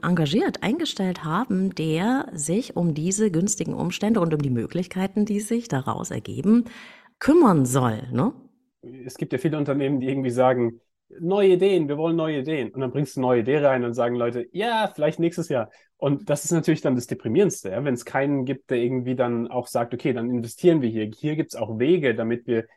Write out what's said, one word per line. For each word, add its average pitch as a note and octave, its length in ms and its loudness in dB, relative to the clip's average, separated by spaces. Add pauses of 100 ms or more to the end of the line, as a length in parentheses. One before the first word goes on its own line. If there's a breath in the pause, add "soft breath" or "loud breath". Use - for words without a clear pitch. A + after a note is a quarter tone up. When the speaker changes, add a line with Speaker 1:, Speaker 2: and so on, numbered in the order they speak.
Speaker 1:
engagiert, E3+ 640 0
eingestellt G3 600 -2
haben, F#3 520 -2
der E3+ 580 0
sich F#3 420 -4
um E3+ 180 2
diese F#3 380 0
günstigen E3 420 -2
Umstände G3+ 460 0
und E3 140 2
um D3 80 0
die C#3+ 80 0
Möglichkeiten, F#3 760 -2
die G#3 140 0
sich A#3 280 -4
daraus - 440 -4
ergeben, B2+ 540 2 (540 loud breath)
kümmern A#3+ 460 6
soll, B2 460 0
ne? C3+ 220 2 (480)
Speaker 2:
Es B2+ 360 -16
gibt - 140 -6
ja C3 80 0
viele D#3 180 -2
Unternehmen, C#3 420 0
die B2+ 100 -4
irgendwie C3 200 -2
sagen, A#2+ 520 2 (380)
„Neue F#3+ 340 4
Ideen, F3 340 4
wir D3 100 -2
wollen E3 180 0
neue D#3 240 0
Ideen.“ C3+ 340 -4
Und C3+ 80 -6
dann B2+ 100 -2
bringst C#3 240 -4
du C#3 40 -4
eine B2+ 80 0
neue B2 140 4
Idee C3 180 2
rein C3 240 4
und A#2+ 100 -2
sagen A#2+ 220 0
Leute, A#2+ 360 -2
„Ja, A3 420 -2
vielleicht D#3 260 -2
nächstes E3 300 -2
Jahr.“ A#2+ 200 -2 (280 soft breath)
Und C#3+ 320 0
das C#3+ 140 -2
ist - 80 -2
natürlich D#3+ 300 2
dann C3+ 140 2
das B2 120 -4
Deprimierendste, B2 640 0
ja? G#2+ 140 -4
Wenn C#3+ 100 -2
es B2 100 -6
keinen C#3 420 -2
gibt, C3+ 260 -8
der B2+ 80 2
irgendwie B2+ 360 -2
dann A#2+ 320 0
auch - 200 -6
sagt, A#2 260 -4
„Okay, C3 200 -2
dann A#2 160 -4
investieren B2+ 520 2
wir A#2+ 80 0
hier.“ A2 260 -4
Hier D3+ 200 -4
gibt's D#3 200 -6
auch A2 240 -6
Wege, C#3 360 2
damit A#2 320 -4
wir A2+ 180 0 (120)